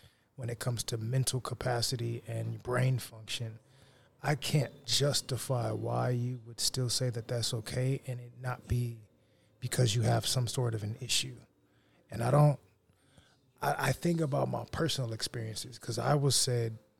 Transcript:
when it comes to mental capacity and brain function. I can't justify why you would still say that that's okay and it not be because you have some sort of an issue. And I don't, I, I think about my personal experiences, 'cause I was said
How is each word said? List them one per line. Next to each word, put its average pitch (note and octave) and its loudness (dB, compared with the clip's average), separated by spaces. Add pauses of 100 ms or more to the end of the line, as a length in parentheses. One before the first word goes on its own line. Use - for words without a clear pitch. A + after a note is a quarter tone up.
(360)
when A#2+ -6
it A#2+ -4
comes A#2+ -2
to B2 -2
mental B2 0
capacity A#2 -2
and A2+ -4
brain B2+ 2
function. A2 -8 (640)
I D3+ 2
can't - 0 (140)
justify B2 0
why A#2+ 0
you B2 -2
would A#2 -10
still B2+ 0
say B2 0
that A2+ -6
that's A#2+ -2
okay B2+ -2
and B2 -6
it A#2+ -16
not B2+ -6
be A#2+ 0 (600)
because B2 2
you A#2+ 4
have A2+ 4
some B2 2
sort A#2+ 0
of G#2+ -4
an G#2+ -4
issue. B2 -2 (720)
And A2+ -4
I A#2 2
don't, C#3+ 6 (1000)
I, - 0
I - 2
think E3+ 0
about C3+ 0
my A2+ -4
personal C3 -2
experiences, A2 -6
'cause A2+ -6
I B2+ 2
was C#3 4
said A#2 2 (220)